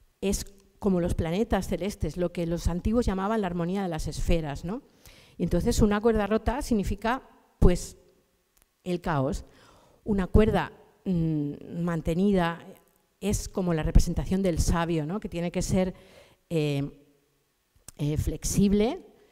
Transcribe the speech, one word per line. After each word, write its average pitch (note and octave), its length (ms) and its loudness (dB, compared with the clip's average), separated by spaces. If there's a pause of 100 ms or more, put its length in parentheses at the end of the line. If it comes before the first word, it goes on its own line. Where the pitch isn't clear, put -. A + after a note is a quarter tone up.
(220)
es G3 240 -2 (340)
como F#3 220 0
los F3+ 140 -2
planetas F#3 520 0
celestes, F3 480 -4
lo F3 160 -2
que E3+ 140 -4
los E3 220 -2
antiguos A3 400 0
llamaban G3+ 340 -2
la F#3+ 60 -2
armonía F3 340 -2
de F#3 80 -4
las D#3+ 180 -6
esferas, D#3 560 0
¿no? G#3 200 -8 (540)
Y - 60 -4
entonces F3 380 2
una G#3 180 4
cuerda G#3+ 280 2
rota A3 340 -2
significa, A3+ 600 -2 (360)
pues, - 380 4 (840)
el F3 180 -4
caos. D3+ 440 -2 (580)
Una G3 240 0
cuerda, G#3+ 440 4 (340)
mm, D#3+ 760 -2
mantenida E3+ 800 0 (560)
es G3+ 300 -4
como F3+ 240 -2
la D#3 100 0
representación E3 600 2
del E3 160 0
sabio, E3 480 0
¿no? F#3+ 120 -4
Que G3+ 100 -8
tiene E3+ 220 -4
que F3 120 -2
ser, F#3 320 0 (540)
eh, D3 380 -2 (1080)
eh, D3 200 -2
flexible, G#3 840 0 (280)